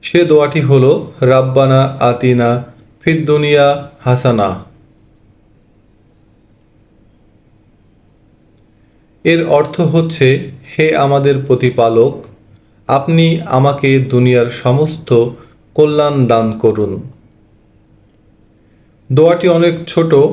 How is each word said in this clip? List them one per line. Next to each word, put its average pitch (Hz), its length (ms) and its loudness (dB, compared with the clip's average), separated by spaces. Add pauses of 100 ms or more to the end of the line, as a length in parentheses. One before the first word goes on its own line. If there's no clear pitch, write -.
সে 175 220 0
দোয়াটি 151 360 2
হলো, 135 600 2
"রাব্বানা 131 600 2
আতিনা 123 800 -2 (360)
ফিদ 160 260 -2
দুনিয়া 147 640 0 (100)
হাসানা।" 113 640 -2 (4000)
এর 165 220 0
অর্থ 151 340 0
হচ্ছে, 160 720 0 (280)
"হে 156 180 0
আমাদের 139 380 0 (120)
প্রতিপালক, 123 800 0 (600)
আপনি 165 540 0
আমাকে 135 580 0
দুনিয়ার 123 520 0
সমস্ত 131 760 -2 (460)
কল্যাণ 147 520 0
দান 113 320 0
করুন।" 104 500 -4 (2000)
দোয়াটি 170 360 2
অনেক 170 260 2 (120)
ছোট 160 280 -2 (180)